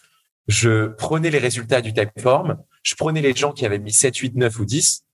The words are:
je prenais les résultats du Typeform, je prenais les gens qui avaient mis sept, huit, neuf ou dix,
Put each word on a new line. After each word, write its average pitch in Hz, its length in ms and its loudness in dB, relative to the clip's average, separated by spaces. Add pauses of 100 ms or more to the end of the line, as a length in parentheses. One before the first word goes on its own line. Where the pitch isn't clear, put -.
(460)
je 110 420 2
prenais 160 420 -2
les 147 80 2
résultats 123 420 0
du 113 140 -8
Typeform, 123 640 0 (240)
je - 140 -4
prenais 156 260 -2
les 135 120 2
gens 143 180 -2
qui 143 120 -6
avaient 104 140 0
mis 104 140 -6
sept, 131 240 2
huit, 127 180 -4
neuf 117 240 0
ou 104 80 -2
dix, 139 480 0